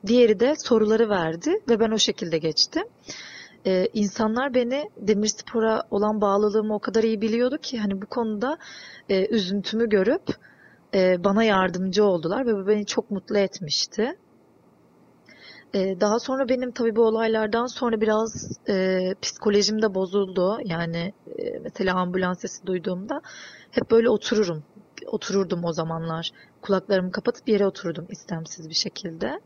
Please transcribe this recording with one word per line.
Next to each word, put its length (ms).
Diğeri 320
de 160
soruları 540
verdi 600
ve 100
ben 120
o 60
şekilde 400
geçtim. 460
Ee, 280
insanlar 600
beni 440
Demirspor'a 960
olan 300
bağlılığımı 540
o 40
kadar 240
iyi 180
biliyordu 360
ki 220
hani 220
bu 40
konuda, 520
e, 160
üzüntümü 640
görüp, 320
e, 300
bana 200
yardımcı 600
oldular 420
ve 100
bu 120
beni 180
çok 260
mutlu 260
etmişti. 800
Ee, 280
daha 180
sonra 300
benim 220
tabii 240
bu 80
olaylardan 600
sonra 360
biraz, 580
e, 520
psikolojim 600
de 140
bozuldu. 680
Yani, 480
e, 200
mesela 360
ambulans 440
sesi 260
duyduğumda 560
hep 200
böyle 180
otururum. 540
Otururdum 600
o 80
zamanlar. 580
Kulaklarımı 500
kapatıp 380
yere 160
otururdum 440
istemsiz 600
bir 60
şekilde. 680